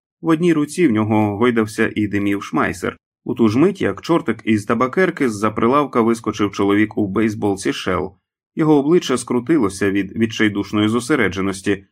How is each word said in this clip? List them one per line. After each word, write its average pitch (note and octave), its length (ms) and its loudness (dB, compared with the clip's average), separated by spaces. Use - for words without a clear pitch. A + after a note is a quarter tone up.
В E3 60 -8
одній E3 260 2
руці D3 340 0
в A#2+ 40 2
нього G#2+ 460 2
гойдався A2+ 580 0
і G#2+ 120 -2
димів G2+ 360 -2
шмайсер. G2+ 540 -4
У - 120 -6
ту A#2 120 4
ж G#2+ 120 2
мить, F#3+ 220 2
як G2 200 -2
чортик A#2+ 440 -2
із G#2+ 200 0
табакерки, C3 640 0
з-за G#2+ 220 -2
прилавка B2+ 500 2
вискочив A2 500 0
чоловік G#2 460 0
у G#2+ 100 0
бейсболці G#2+ 640 -2
Shell. F#2 400 -4
Його D#3 200 4
обличчя C#3+ 420 2
скрутилося A#2+ 720 0
від G2 260 -2
відчайдушної G#2+ 680 0
зосередженості. G2 1040 -2